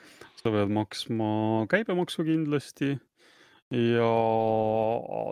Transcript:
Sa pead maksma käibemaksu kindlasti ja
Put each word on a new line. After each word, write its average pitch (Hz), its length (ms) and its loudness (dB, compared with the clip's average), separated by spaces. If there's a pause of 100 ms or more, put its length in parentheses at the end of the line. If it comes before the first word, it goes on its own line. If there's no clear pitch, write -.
(360)
Sa 113 160 -2
pead 101 180 2
maksma 110 1000 0
käibemaksu 180 560 0
kindlasti 147 720 -2 (720)
ja 117 380 4 (1200)